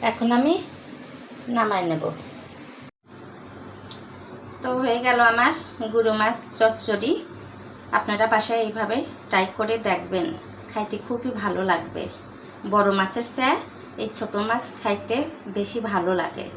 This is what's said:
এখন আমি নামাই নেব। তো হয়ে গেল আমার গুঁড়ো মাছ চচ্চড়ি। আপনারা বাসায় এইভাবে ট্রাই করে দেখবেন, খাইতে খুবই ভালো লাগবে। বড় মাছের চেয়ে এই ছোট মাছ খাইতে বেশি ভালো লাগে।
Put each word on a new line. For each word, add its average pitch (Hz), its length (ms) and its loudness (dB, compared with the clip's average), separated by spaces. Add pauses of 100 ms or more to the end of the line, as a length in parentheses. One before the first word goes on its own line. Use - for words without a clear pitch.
(120)
এখন 226 160 0 (100)
আমি 285 160 6 (1040)
নামাই 208 320 2
নেব। 160 140 0 (2500)
তো 254 80 -4 (120)
হয়ে 240 240 2
গেল 240 140 4 (120)
আমার 233 220 6 (400)
গুঁড়ো 220 280 6
মাছ 220 160 2 (220)
চচ্চড়ি। 220 520 4 (880)
আপনারা 214 360 2
বাসায় 226 340 4
এইভাবে 214 300 0 (320)
ট্রাই 190 160 4 (120)
করে 220 180 2 (140)
দেখবেন, 175 380 0 (440)
খাইতে 214 260 -4 (100)
খুবই 247 240 -4 (100)
ভালো 185 200 0 (100)
লাগবে। 165 320 0 (720)
বড় 202 160 8 (100)
মাছের 190 360 0
চেয়ে 269 200 6 (480)
এই 214 140 -2
ছোট 214 160 -4 (160)
মাছ 226 140 2 (180)
খাইতে 208 360 0 (400)
বেশি 208 220 0 (120)
ভালো 185 200 2 (100)
লাগে। - 360 -4